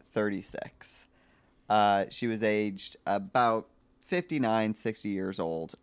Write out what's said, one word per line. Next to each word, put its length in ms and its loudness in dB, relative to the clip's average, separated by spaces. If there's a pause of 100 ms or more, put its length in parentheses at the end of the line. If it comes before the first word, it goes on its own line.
(120)
thirty-six. 920 -6 (640)
Uh, 400 4
she 180 -6
was 160 -2
aged 540 0 (100)
about 600 2 (320)
fifty-nine, 760 0
sixty 340 -6
years 300 -4
old. 440 -4